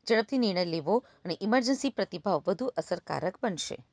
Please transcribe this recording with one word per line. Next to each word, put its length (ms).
ઝડપથી 280
નિર્ણય 260
લેવો 400
અને 160
ઇમરજન્સી 500
પ્રતિભાવ 580
વધુ 180
અસરકારક 760
બનશે. 340